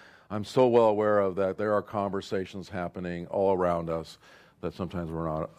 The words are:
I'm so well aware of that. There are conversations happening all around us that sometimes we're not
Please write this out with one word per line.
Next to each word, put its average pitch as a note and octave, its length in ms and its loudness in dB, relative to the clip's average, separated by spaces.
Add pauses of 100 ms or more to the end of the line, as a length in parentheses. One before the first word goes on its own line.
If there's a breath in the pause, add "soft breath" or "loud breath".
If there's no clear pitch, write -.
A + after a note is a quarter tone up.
(320 loud breath)
I'm G#2 140 -4
so B2+ 220 4
well A#2 180 6
aware G#2+ 340 4
of F#2+ 160 0
that. F#2+ 220 0
There G#2 160 0
are G2+ 80 2
conversations G2 880 -6
happening F2 580 -8
all G2 260 2
around F2 360 0
us E2 280 -6 (440 loud breath)
that E2+ 120 -6
sometimes E2+ 380 -8
we're E2 160 -4
not D#2 320 -4